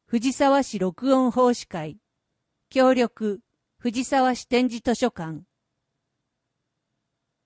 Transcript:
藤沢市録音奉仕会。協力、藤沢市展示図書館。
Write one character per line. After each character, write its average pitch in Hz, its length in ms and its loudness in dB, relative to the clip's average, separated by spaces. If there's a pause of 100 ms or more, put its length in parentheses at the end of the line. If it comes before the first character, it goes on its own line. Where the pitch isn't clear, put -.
藤 233 260 -2
沢 277 280 4
市 220 160 -8
録 190 380 0
音 254 160 2
奉 247 220 2
仕 - 160 -8
会。 160 320 -12 (680)
協 262 240 4
力、 220 460 -2 (380)
藤 247 260 -4
沢 254 320 2
市 - 80 -12
展 247 260 0
示 226 140 -8
図 240 100 0
書 233 160 -2
館。 160 340 -10 (2000)